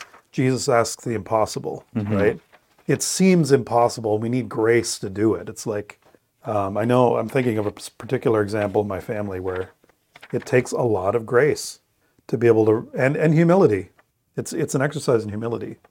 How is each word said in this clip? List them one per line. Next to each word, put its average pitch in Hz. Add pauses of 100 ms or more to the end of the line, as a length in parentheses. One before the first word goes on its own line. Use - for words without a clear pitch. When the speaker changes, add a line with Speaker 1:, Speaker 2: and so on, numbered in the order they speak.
(320)
Speaker 1:
Jesus 131
asks 117
the 120
impossible, - (100)
Speaker 2:
Mm-hmm. 104
Speaker 1:
right? 104 (480)
It 139
seems 180
impossible. 117
We 113
need 120
grace 113
to 104
do 101
it. 87
It's -
like, 104 (440)
um, 101
I 107
know 120
I'm 113
thinking 123
of 104
a 101
s-, -
particular 117
example 104
in 101
my 95
family 101
where 92 (640)
it 120
takes 127
a -
lot 101
of 113
grace 131 (480)
to -
be 117
able 110
to, 110
and, 139
and 160
humility. 165 (460)
It's, -
it's 143
an 135
exercise 139
in 104
humility. 107 (140)